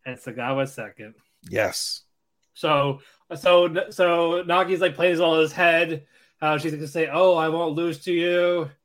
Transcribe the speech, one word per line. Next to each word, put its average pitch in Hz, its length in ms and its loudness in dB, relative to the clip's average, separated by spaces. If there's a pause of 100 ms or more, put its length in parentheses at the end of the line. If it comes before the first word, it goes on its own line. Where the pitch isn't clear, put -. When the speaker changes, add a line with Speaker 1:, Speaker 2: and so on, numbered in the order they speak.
Speaker 1:
And 127 120 -12
Sagawa 131 520 -6
second. 110 460 -18 (340)
Speaker 2:
Yes. - 540 -4 (500)
Speaker 1:
So, 143 480 -2 (340)
so, 175 320 4 (220)
so 170 560 0
Nagi's, 180 340 0
like, 180 160 0
playing 180 200 2
this 160 40 -2
all 165 160 4
in 160 60 4
his 156 100 2
head. 165 540 0 (340)
How 151 180 0
she's 156 160 -4
gonna 151 140 -10
say, 156 240 -2
"Oh, 180 240 4
I 160 140 0
won't 160 260 -2
lose 160 300 -4
to 180 80 -2
you. 175 560 0 (160)